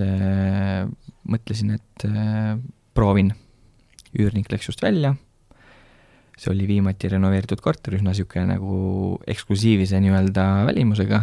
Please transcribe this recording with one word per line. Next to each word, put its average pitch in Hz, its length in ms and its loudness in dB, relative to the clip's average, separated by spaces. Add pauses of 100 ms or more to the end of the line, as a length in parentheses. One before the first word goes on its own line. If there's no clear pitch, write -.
äh, 95 840 0 (460)
mõtlesin, 107 480 -4
et, - 300 -12
äh, 107 480 -2 (420)
proovin 98 340 4 (840)
üürnik 104 340 0
läks 110 200 -4
just - 120 -14
välja. 147 320 2 (1300)
See - 100 -6
oli 95 160 0
viimati 98 440 0
renoveeritud 95 500 0
korter, - 340 -2
üsna 98 220 0
siuke 90 300 -4
nagu 95 720 -2 (100)
eksklusiivise 98 720 2
nii-öelda 95 640 2
välimusega, 107 580 2